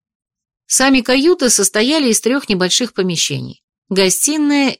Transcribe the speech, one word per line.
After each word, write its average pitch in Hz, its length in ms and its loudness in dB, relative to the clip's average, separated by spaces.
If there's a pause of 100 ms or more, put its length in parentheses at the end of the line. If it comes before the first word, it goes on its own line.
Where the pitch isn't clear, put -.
(640)
Сами 262 360 2
каюты 269 480 2
состояли 240 600 0
из 214 100 2
трех 262 300 -2
небольших 185 440 -2
помещений: 147 720 -4 (260)
гостиная 285 920 0